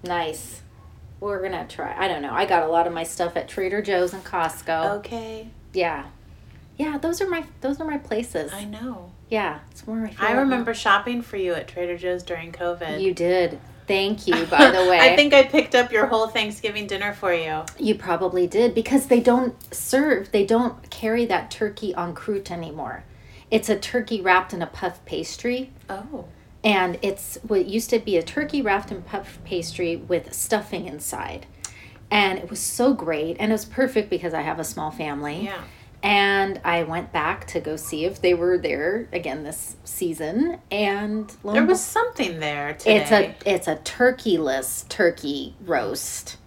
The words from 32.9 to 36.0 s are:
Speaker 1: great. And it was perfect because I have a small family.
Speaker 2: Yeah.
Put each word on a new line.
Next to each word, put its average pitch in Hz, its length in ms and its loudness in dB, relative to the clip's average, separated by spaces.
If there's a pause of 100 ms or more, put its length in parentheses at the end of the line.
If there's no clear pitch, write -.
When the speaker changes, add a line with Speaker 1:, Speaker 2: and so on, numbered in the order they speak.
Speaker 1:
great. 165 460 -4
And 214 120 0
it - 20 4
was 214 120 -2
perfect 254 440 0
because 170 240 -2
I 160 80 -2
have 160 180 -4
a 160 60 -4
small 156 260 -6
family. 147 540 -6
Speaker 2:
Yeah. 196 160 -8 (420)